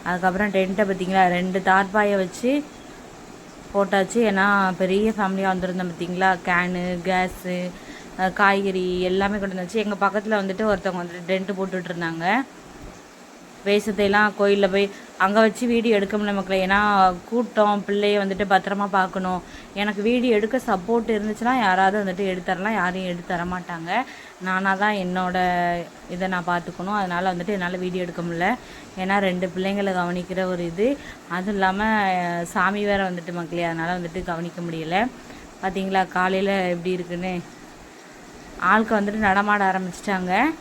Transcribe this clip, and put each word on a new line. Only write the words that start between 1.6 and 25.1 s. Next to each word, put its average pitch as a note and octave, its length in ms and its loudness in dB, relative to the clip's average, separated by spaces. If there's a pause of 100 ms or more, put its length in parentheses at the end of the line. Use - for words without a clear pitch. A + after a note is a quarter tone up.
வச்சு A#3+ 480 0 (1080)
போட்டாச்சு. G3 500 2
ஏன்னா G3 540 4
பெரிய F#3+ 340 2
ஃபேமிலியா F#3+ 400 0
வந்திருந்தோம் F3+ 380 -2
பாத்தீங்களா, F3+ 560 0
கேனு, F3+ 600 0
கேஸு, F3+ 640 -2 (480)
அஹ், F#3 160 0
காய்கறி F#3+ 680 2
எல்லாமே G3 380 0
கொண்டு G3 160 -4
வந்தாச்சு. F3+ 180 -6
எங்க G#3 220 0 (100)
பக்கத்துல G3+ 380 0
வந்துட்டு F#3+ 220 -2
ஒருத்தவங்க F#3 360 0
வந்துட்டு F3 260 -10
டென்ட் F#3+ 300 -2
போட்டுட்டு F#3 320 -4
இருந்தாங்க. E3 360 -4 (1400)
வேஷத்தையெல்லாம் G#3 760 4
கோயில்ல G3+ 320 4
போய் G3 180 2 (280)
அங்க G3+ 220 4
வச்சு A3 280 4
வீடியோ A#3 280 4
எடுக்க G3 220 0
முடியல G#3 160 0
மக்களே. F#3+ 340 0
ஏன்னா G3 460 6 (160)
கூட்டம், G#3 580 2
பிள்ளைய G#3 320 2
வந்துட்டு G3 300 0
பத்திரமா G3 380 2
பார்க்கணும். F#3 540 0 (320)
எனக்கு G3+ 280 -2
வீடியோ A#3+ 340 2
எடுக்க G#3+ 220 2
சப்போர்ட் A3+ 520 0
இருந்துச்சுன்னா A3 500 0
யாராவது F#3+ 380 4
வந்துட்டு G3 280 -2
எடுத்து F#3 180 -2
தரலாம். F#3+ 300 -2
யாரையும் F#3 360 -2
எடுத்து F3 260 -6
தர E3+ 80 -2
மாட்டாங்க. F3+ 640 -4 (360)
நானா F#3 340 0
தான் G#3 180 2
என்னோட F#3 440 -2 (720)